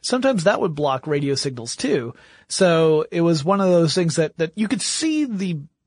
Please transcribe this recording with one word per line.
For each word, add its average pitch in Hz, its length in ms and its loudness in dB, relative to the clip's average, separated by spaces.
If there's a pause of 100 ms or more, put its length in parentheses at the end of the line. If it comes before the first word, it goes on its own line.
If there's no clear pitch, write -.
sometimes 254 420 0
that 196 180 2
would 170 140 -2
block 139 320 -2
radio 143 300 0
signals 120 400 -8
too. 151 360 -2 (360)
So 160 640 2
it 170 80 -2
was 165 240 2
one 196 160 2
of 190 80 2
those 170 260 4
things 175 220 0
that, 160 220 0
that 160 180 -2
you 214 100 0
could 208 160 -4
see 311 440 -2
the, 190 340 -4 (260)